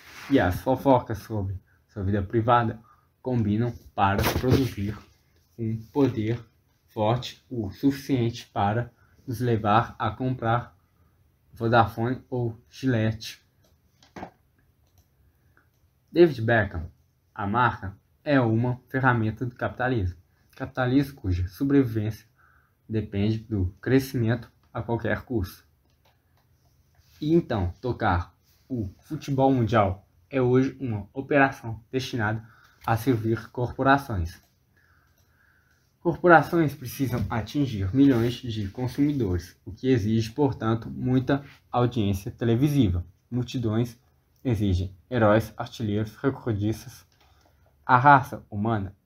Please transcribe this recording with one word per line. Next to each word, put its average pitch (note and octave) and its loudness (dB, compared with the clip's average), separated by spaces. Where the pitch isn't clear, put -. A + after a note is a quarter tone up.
e C3+ 4
as F2+ 0
fofocas B2+ 0
sobre G2 -6
sua G#2 -10
vida G2 0
privada A2+ 0
combinam A#2 0
para G2+ 2
produzir B2+ 0
um A2 -6
poder A#2 0
forte A2+ -2
o A2 -6
suficiente C3 -2
para A2 -2
nos A2+ -8
levar A2+ 2
a A#2 -4
comprar A#2+ -4
Vodafone A#2 0
ou A#2+ -6
Gillette. A2 -2
David D#3 4
Beckham, G2 0
a G#2 -6
marca, A2+ -2
é C#3+ 2
uma A#2+ 0
ferramenta A#2+ 0
do A#2+ -10
capitalismo. A2+ -2
Capitalismo C3+ -2
cuja F2+ -2
sobrevivência A#2 0
depende G#2+ -2
do G2 -4
crescimento A#2+ -2
a A#2+ -6
qualquer A2 -4
custo. - -6
E D#3 0
então, G#2+ 0
tocar G#2+ -2
o A2+ -6
futebol C3+ 0
mundial G#2+ 0
é C3+ -2
hoje B2+ 2
uma G#2+ -6
operação C3+ -2
destinada A2+ -4
a A2+ 2
servir A2+ -2
corporações. B2 0
Corporações E3 4
precisam A#2+ -4
atingir A2 -4
milhões B2+ 4
de G#2+ -8
consumidores, B2+ -2
o - -14
que C3 -4
exige, A2+ 2
portanto, A2+ -2
muita C3 0
audiência A#2 -2
televisiva. A#2 2
Multidões A#2+ -4
exigem F#2+ 0
heróis, A2+ 2
artilheiros, A2 -6
recordistas. A2+ -6
A B2+ 4
raça C3+ 6
humana G#2 -2